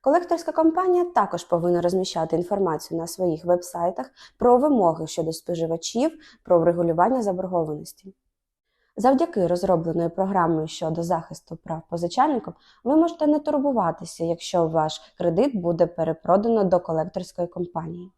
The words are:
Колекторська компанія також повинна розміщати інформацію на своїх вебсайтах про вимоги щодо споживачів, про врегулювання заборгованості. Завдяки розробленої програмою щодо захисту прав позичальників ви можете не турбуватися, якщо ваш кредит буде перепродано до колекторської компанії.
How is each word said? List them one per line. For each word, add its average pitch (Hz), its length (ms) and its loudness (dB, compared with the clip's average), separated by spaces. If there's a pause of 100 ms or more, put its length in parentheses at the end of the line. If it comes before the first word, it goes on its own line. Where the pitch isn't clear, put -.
Колекторська 330 500 0
компанія 349 540 2
також 247 380 -2
повинна 175 380 0
розміщати 175 540 0
інформацію 170 640 -2
на 165 80 -8
своїх 170 380 -4
вебсайтах 175 680 0 (260)
про 247 200 6
вимоги 185 500 2
щодо 160 260 -4
споживачів, 165 800 -4 (320)
про 175 160 4
врегулювання 170 640 2
заборгованості. 180 920 -6 (840)
Завдяки 254 500 2
розробленої 170 640 0
програмою 170 580 0
щодо 165 360 -6
захисту 165 520 -6
прав 165 340 -10
позичальників 208 640 -2 (300)
ви 262 120 2
можете 330 320 2
не 302 120 2
турбуватися, 247 840 -2
якщо 170 440 0
ваш 160 320 0 (180)
кредит 208 380 0
буде 170 320 0
перепродано 190 760 0
до 180 160 2
колекторської 175 680 -4
компанії. 175 720 -10